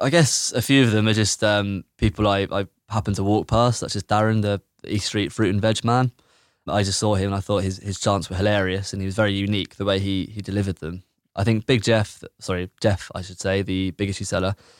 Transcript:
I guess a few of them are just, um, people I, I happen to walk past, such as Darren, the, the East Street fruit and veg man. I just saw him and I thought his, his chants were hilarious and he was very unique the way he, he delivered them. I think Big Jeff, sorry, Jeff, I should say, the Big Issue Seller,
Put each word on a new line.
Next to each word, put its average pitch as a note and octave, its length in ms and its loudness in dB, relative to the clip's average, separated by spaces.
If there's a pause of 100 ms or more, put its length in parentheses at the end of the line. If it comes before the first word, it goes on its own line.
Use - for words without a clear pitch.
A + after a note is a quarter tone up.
I C3+ 80 2
guess D#3+ 440 2
a A#2+ 60 0
few C3+ 220 4
of A#2 80 4
them G#2+ 160 4
are A2 80 4
just, G#2+ 300 0
um, G2+ 400 0 (140)
people G#2+ 280 0
I, G2 240 2
I G2 160 -2 (220)
happen G#2+ 260 -2
to F#2+ 80 -4
walk G2+ 240 0
past, A#2 320 4
such - 160 -6
as G2+ 80 -6
Darren, A2 400 2
the, G2+ 180 0 (220)
the - 100 -10
East G#2 140 -2
Street G#2 240 -2
fruit G#2+ 200 0
and G2 120 0
veg A2 220 0
man. A#2+ 260 2 (560)
I G2+ 160 0
just G2 160 -2
saw G#2+ 160 2
him G2 120 0
and G2 100 -2
I G2 40 -4
thought G2+ 220 -2
his, F#2+ 160 -4
his G2 220 -8
chants G2 280 0
were F#2 60 -8
hilarious G2 580 0
and G2+ 80 -6
he F#2+ 60 -4
was F#2+ 80 -6
very G2+ 200 2
unique G2+ 420 -2
the G2+ 80 -6
way G2 160 0
he, F#2+ 240 -2
he G#2+ 180 -12
delivered G2 360 -2
them. F2 260 -10 (320)
I G2 60 -2
think A2 240 0
Big B2 160 2
Jeff, A2 400 0 (160)
sorry, F2+ 320 -4 (100)
Jeff, - 320 0
I F2+ 80 -10
should F#2 200 -14
say, G2 220 0
the F#2+ 280 -2
Big G2 180 -4
Issue G2 140 -6
Seller, F#2 320 -2 (260)